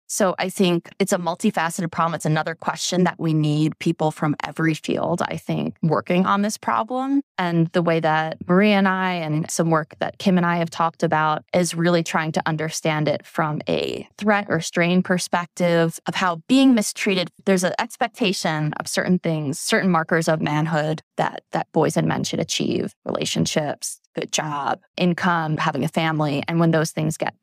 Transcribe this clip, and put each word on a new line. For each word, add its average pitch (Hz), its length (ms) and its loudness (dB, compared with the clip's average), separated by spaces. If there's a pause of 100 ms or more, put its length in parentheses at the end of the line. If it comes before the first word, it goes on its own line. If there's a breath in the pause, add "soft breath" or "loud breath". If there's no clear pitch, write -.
(120)
So 185 280 0
I 185 100 -4
think 175 480 0
it's 196 160 0
a 185 60 2
multifaceted 170 720 -2
problem. 165 240 0
It's - 100 -4
another 156 300 0
question 175 480 -2
that 175 160 0
we 160 120 -2
need 151 460 2
people 160 320 0
from 151 340 -2
every 160 300 -2
field, - 480 -2
I - 160 -4
think, 156 460 -4
working 175 420 2
on 196 160 2
this 208 160 -2
problem. 254 640 -2 (160)
And 170 360 2
the 175 100 2
way 165 160 2
that 156 380 0 (100)
Maria 202 260 6
and 196 140 4
I 185 260 0
and 160 380 -2
some 165 180 0
work 156 300 0
that - 180 -4
Kim 180 200 2
and 170 100 2
I 175 100 0
have 170 140 -2
talked 165 320 -2
about 156 400 2 (100)
is 175 220 2
really 170 260 2
trying 160 300 -2
to 170 160 0
understand 156 600 -2
it 147 160 -2
from 156 460 -4
a - 380 -4 (100)
threat 202 320 0
or 165 120 0
strain 180 420 2
perspective 170 1040 0
of 175 80 -4
how 170 320 -2
being 269 260 6
mistreated, 190 560 0 (160)
there's 190 180 4
an 175 140 2
expectation 190 1000 -2
of - 80 -6
certain - 320 2
things, 156 400 -2
certain 196 320 2
markers 165 360 2
of 160 140 2
manhood 156 600 0 (140)
that, - 340 -2
that 160 200 -4
boys 156 240 2
and 160 120 0
men 139 160 -2
should - 160 -4
achieve, - 560 -2 (100)
relationships, - 920 -4 (160)
good - 160 -8
job, 143 480 -4 (180)
income, 170 600 0
having 156 260 -2
a 165 40 0
family. 151 600 -2
And 165 120 0
when 165 120 4
those 160 200 2
things 156 260 -2
get - 260 -4